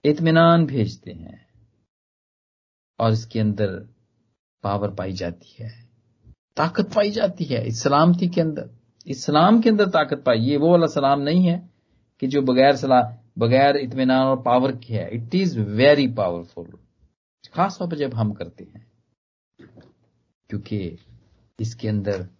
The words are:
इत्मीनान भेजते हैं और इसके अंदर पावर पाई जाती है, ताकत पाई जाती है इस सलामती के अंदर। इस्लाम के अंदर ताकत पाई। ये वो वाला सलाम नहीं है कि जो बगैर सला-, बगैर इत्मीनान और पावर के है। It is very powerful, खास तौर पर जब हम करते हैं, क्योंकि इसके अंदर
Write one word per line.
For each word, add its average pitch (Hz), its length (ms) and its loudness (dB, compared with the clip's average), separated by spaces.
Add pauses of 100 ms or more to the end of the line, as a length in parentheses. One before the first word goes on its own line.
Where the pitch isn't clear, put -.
इत्मीनान 165 600 4
भेजते - 460 -6
हैं - 360 -20 (1500)
और 113 120 2
इसके 110 280 -4
अंदर 104 480 -4 (760)
पावर 101 320 -4
पाई 95 160 -8
जाती 90 480 -10
है, - 300 -18 (680)
ताकत 175 380 -2
पाई 208 160 0
जाती 202 320 -4
है 131 240 -4
इस 113 160 -8
सलामती 170 440 4
के 170 140 -2
अंदर। 156 300 -6 (360)
इस्लाम 165 540 2
के 226 80 2
अंदर 208 160 2
ताकत 156 400 -2
पाई। 120 140 2
ये 135 180 0
वो 156 140 4
वाला 170 160 4
सलाम 139 340 0
नहीं 170 240 2
है 175 240 -2 (500)
कि 135 80 -4
जो 139 140 0
बगैर 131 340 4
सला-, 123 400 0 (220)
बगैर 135 400 2
इत्मीनान 131 440 0
और 131 200 0
पावर 123 340 0
के 117 180 -12
है। 95 180 -6
It 117 240 -8
is 180 220 -2
very 117 580 2
powerful, 85 640 -6 (760)
खास 180 260 -2
तौर 180 100 -6
पर 170 60 -6
जब 139 180 -6
हम 107 200 -2
करते 87 300 -14
हैं, - 280 -20 (1600)
क्योंकि 95 480 -10 (640)
इसके 113 280 -8
अंदर 98 420 -4 (100)